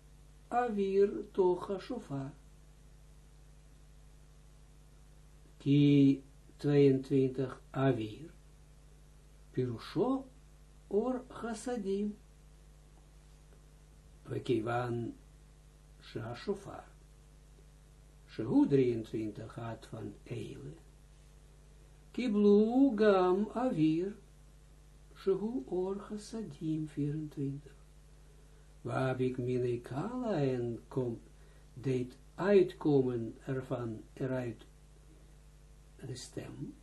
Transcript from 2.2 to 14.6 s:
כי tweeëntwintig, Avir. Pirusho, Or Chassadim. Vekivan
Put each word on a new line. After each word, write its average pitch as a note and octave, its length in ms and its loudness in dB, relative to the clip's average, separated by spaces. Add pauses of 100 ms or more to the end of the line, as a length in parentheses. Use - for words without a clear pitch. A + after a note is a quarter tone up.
כי C#3+ 600 6 (360)
tweeëntwintig, C3+ 1000 2 (140)
Avir. C3 600 -2 (1200)
Pirusho, E3+ 720 -4 (640)
Or B3 400 0
Chassadim. G#3 840 -4 (2250)
Vekivan A#2+ 840 -4 (880)